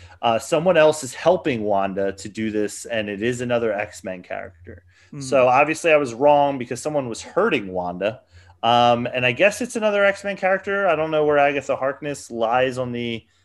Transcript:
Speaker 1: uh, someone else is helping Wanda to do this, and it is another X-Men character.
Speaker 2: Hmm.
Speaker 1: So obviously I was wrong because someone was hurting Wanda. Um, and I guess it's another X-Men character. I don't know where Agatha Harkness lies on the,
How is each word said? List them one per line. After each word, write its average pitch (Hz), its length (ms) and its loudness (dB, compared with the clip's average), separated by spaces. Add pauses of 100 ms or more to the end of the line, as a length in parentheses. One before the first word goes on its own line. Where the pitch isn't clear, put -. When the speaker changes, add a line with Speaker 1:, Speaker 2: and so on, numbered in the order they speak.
(200)
Speaker 1:
uh, 117 180 2
someone 170 380 0
else 156 260 6
is 123 120 -12
helping 160 480 0
Wanda 98 500 -2
to 95 160 -16
do 110 220 -6
this, 104 340 -4
and 110 240 -6
it 101 140 -6
is 120 180 -2
another 120 320 -2
X-Men 98 500 -8
character. 98 640 -16 (260)
Speaker 2:
Hmm. 147 120 -14
Speaker 1:
So 131 260 4
obviously 151 420 2
I 151 60 6
was 139 160 0
wrong 143 460 4
because 120 240 -8
someone 147 260 -4
was 110 140 -10
hurting 165 500 -2
Wanda. 90 480 -4 (420)
Um, 120 440 4
and 123 180 -4
I 127 80 2
guess 190 300 2
it's 247 140 -6
another 208 280 2
X-Men 196 320 -2
character. 196 500 0
I 165 100 4
don't 160 140 -2
know 156 140 2
where 147 140 4
Agatha 139 380 2
Harkness 139 540 -6
lies 123 460 0
on 123 160 -6
the, 117 320 -6 (200)